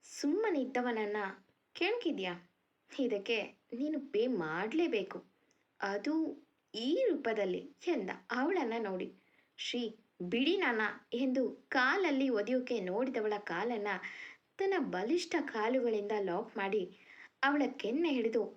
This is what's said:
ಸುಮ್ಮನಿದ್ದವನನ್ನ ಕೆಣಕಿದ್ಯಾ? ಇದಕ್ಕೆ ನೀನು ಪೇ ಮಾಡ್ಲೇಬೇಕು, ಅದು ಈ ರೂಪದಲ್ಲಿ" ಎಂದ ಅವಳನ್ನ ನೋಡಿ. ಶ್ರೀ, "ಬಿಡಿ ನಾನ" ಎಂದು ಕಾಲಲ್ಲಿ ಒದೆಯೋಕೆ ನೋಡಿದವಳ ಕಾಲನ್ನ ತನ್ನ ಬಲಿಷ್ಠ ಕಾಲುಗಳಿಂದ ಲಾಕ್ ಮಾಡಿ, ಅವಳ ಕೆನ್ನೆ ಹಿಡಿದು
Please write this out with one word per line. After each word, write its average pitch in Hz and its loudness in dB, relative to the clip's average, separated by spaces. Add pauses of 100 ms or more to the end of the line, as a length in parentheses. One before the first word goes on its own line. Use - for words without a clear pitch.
ಸುಮ್ಮನಿದ್ದವನನ್ನ 247 0 (560)
ಕೆಣಕಿದ್ಯಾ? 262 -2 (480)
ಇದಕ್ಕೆ 220 0 (300)
ನೀನು 294 -2
ಪೇ 220 0
ಮಾಡ್ಲೇಬೇಕು, 208 -2 (560)
ಅದು 285 -2 (320)
ಈ 302 2
ರೂಪದಲ್ಲಿ" 208 0 (160)
ಎಂದ 240 0 (220)
ಅವಳನ್ನ 262 0
ನೋಡಿ. 190 -4 (440)
ಶ್ರೀ, 240 -4 (240)
"ಬಿಡಿ 247 2
ನಾನ" 247 2 (320)
ಎಂದು 254 0
ಕಾಲಲ್ಲಿ 277 2
ಒದೆಯೋಕೆ 240 2
ನೋಡಿದವಳ 214 0
ಕಾಲನ್ನ 208 -2 (680)
ತನ್ನ 392 2
ಬಲಿಷ್ಠ 233 0
ಕಾಲುಗಳಿಂದ 226 0
ಲಾಕ್ 190 -2
ಮಾಡಿ, 196 -2 (460)
ಅವಳ 285 4 (160)
ಕೆನ್ನೆ 294 0
ಹಿಡಿದು 233 2 (140)